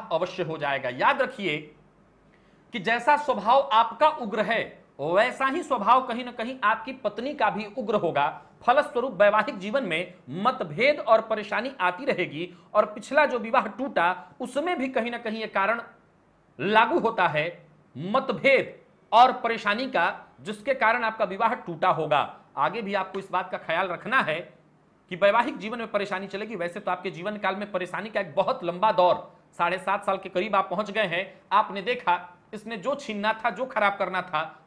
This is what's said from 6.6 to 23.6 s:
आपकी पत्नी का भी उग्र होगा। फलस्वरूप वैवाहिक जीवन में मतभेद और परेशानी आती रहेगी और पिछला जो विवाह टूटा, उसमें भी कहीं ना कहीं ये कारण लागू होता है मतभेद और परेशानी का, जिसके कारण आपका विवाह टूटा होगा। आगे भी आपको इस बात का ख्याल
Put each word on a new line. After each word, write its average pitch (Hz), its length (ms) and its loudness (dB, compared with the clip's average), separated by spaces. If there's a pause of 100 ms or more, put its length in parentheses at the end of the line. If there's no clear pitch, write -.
आपकी 226 300 0
पत्नी 240 400 -6
का 220 160 2
भी 202 160 -4 (120)
उग्र 214 180 -2
होगा। 151 320 2 (380)
फलस्वरूप 247 560 2
वैवाहिक 208 360 4
जीवन 214 260 -4
में 180 300 -4 (160)
मतभेद 214 680 0
और 220 220 6
परेशानी 214 500 -4 (100)
आती 180 240 0
रहेगी 170 480 -4 (200)
और 214 120 4
पिछला 277 400 0
जो 247 140 -2
विवाह 226 280 0
टूटा, 202 760 -2
उसमें 320 380 -2
भी 262 100 -2
कहीं 240 220 -2
ना 233 60 -8
कहीं 226 220 -6
ये 220 80 -6
कारण 214 340 0 (800)
लागू 220 400 4
होता 214 280 2
है 156 380 -2 (300)
मतभेद 208 840 0 (320)
और 240 220 8
परेशानी 226 540 -2
का, 180 380 0 (160)
जिसके 208 320 -4
कारण 233 300 2
आपका 220 220 -2
विवाह 208 300 0
टूटा 185 340 -2
होगा। 147 500 0 (180)
आगे 170 240 -2
भी 196 120 -6
आपको 190 260 -4
इस 190 120 -12
बात 185 200 -2
का 190 60 -6
ख्याल 175 300 -2